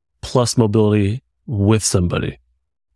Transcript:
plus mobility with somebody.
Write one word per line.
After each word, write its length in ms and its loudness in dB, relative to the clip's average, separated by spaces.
plus 340 -2
mobility 640 2
with 380 0
somebody. 540 -2